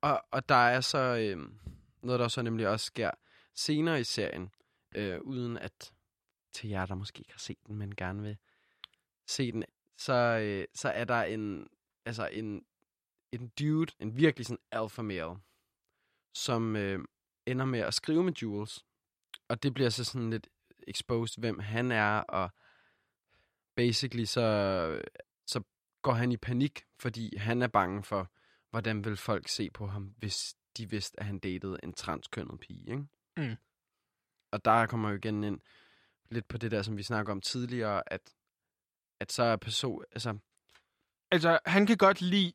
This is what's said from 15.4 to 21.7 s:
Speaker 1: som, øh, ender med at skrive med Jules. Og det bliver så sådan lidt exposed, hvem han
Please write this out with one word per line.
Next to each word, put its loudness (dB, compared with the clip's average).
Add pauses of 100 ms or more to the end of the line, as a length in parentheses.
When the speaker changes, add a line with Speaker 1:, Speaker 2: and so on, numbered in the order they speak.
Speaker 1:
som, 0
øh, 0 (460)
ender 0
med 0
at 0
skrive 2
med 2
Jules. -6 (600)
Og -2
det 2
bliver 4
så 0
sådan -2
lidt -4 (400)
exposed, -4
hvem -2
han 0